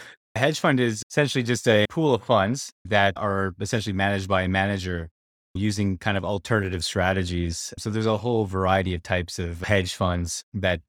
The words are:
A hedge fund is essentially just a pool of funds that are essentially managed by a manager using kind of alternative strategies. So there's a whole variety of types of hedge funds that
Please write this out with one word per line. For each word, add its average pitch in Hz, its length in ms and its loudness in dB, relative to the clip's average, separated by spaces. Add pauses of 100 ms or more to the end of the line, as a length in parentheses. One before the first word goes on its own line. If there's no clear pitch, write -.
(340)
A - 40 -6
hedge 143 200 2
fund 139 220 4
is 117 300 0
essentially 139 320 0
just 120 260 0
a 107 220 6
pool 151 240 2
of 104 80 -2
funds 113 500 0 (140)
that 98 320 4
are 98 420 -2
essentially 104 320 -2
managed 98 340 0
by 95 140 2
a 92 80 0
manager 92 600 -2 (420)
using 98 460 -2
kind 101 180 -2
of 92 80 -2
alternative 95 580 -2
strategies. 90 960 -2
So 113 120 -6
there's 110 160 -2
a 110 100 2
whole 110 300 0
variety 95 480 0
of 87 80 -6
types 90 360 -4
of 85 220 -6
hedge 95 340 2
funds 87 500 -2 (100)
that 92 340 0